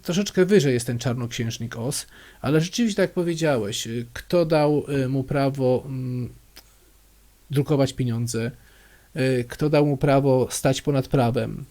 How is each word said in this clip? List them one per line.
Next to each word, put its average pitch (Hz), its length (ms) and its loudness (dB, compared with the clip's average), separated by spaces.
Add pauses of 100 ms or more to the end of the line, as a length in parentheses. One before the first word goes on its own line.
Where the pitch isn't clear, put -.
troszeczkę 185 420 0
wyżej 170 300 4
jest 120 120 -2
ten 120 120 -4
czarnoksiężnik 117 760 -6
Oz, 120 300 -6 (340)
ale 151 200 2
rzeczywiście 202 360 -2
tak 196 60 2
jak - 120 -2
powiedziałeś, 156 720 -2 (240)
kto 175 340 0
dał, 151 380 2 (200)
y, 127 40 -2
mu 135 160 0
prawo, 135 640 2
mm, 123 420 -6 (1200)
drukować 139 420 0
pieniądze, 117 580 -4 (680)
y, 131 320 0
kto 151 220 -2
dał 147 160 4
mu 143 100 0
prawo 135 540 4
stać - 320 0
ponad 139 260 0
prawem. 117 640 0